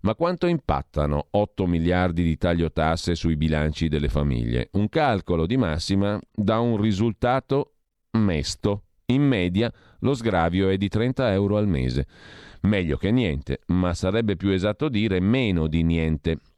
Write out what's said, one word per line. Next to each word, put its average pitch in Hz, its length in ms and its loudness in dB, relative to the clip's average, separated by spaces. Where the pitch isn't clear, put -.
Ma 101 140 0
quanto 175 320 -2
impattano 73 840 -2
otto 101 340 0
miliardi 87 560 0
di 82 160 0
taglio 85 320 0
tasse 82 460 -2
sui 80 200 -2
bilanci 78 520 0
delle 73 200 -2
famiglie? 60 640 -2
Un 104 160 0
calcolo 101 560 0
di 104 120 -2
massima 98 640 -2
dà 107 280 0
un 117 200 0
risultato 117 920 0
mesto. 101 720 -2
In 139 200 2
media 104 460 0
lo 135 140 0
sgravio 95 540 2
è 95 80 2
di 98 120 0
trenta 123 440 0
euro 101 240 2
al 104 100 0
mese. 67 400 0
Meglio 92 340 0
che 92 140 -2
niente, 80 560 -2
ma 90 280 0
sarebbe 101 420 0
più 95 140 0
esatto 101 380 0
dire 104 320 0
meno 98 480 2
di 80 140 2
niente. 80 560 0